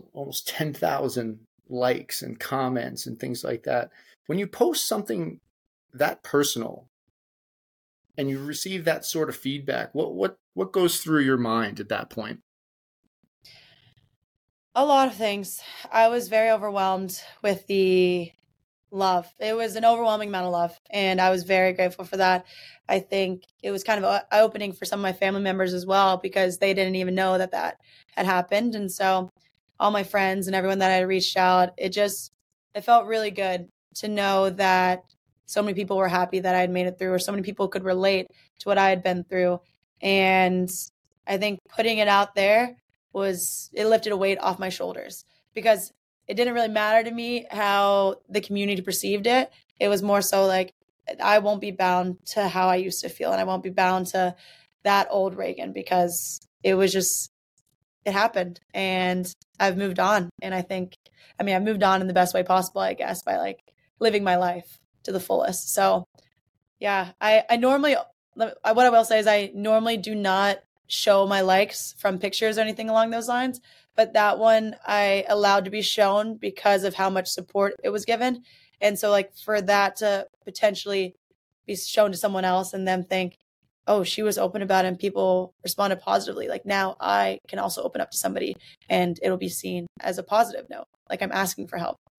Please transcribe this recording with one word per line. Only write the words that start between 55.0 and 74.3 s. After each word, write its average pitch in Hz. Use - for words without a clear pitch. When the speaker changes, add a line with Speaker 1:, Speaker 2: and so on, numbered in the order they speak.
Speaker 2:
old 190
Reagan, 190
because 180
it 190
was 185
just, -
it 196
happened, 196
and 185
I've 196
moved 190
on. 185
And 190
I 185
think, 180
I 202
mean, 196
I've 185
moved 208
on 190
in 185
the 180
best 180
way 185
possible, 180
I 190
guess, -
by, -
like, 98
living 208
my 180
life 180
to 196
the 190
fullest. -
So 190
yeah, 190
I, 214
I 233
normally, 277
what 220
I 240
will 226
say 220
is 214
I 208
normally 220
do 214
not 196
show 196
my 196
likes 190
from 190
pictures 214
or 220
anything 220
along 226
those 226
lines. 247
But 220
that 208